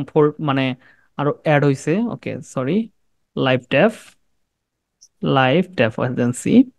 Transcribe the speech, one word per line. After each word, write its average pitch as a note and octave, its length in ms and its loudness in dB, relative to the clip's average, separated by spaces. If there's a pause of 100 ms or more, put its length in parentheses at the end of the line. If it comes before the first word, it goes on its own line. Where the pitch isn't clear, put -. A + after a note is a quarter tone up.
ফোর, D3+ 160 2 (220)
মানে C3+ 180 0 (540)
আরো C#3+ 120 0 (140)
অ্যাড D3 220 2
হইছে। C#3+ 260 -2 (220)
ওকে, - 160 -10 (220)
সরি, C#3 240 -4 (580)
লাইভ C3 240 0 (140)
ট্যাপ, F3+ 180 2 (1500)
লাইভ C3+ 240 4 (160)
ট্যাপ A2+ 160 0 (140)
এজেন্সি। B2 480 -2 (240)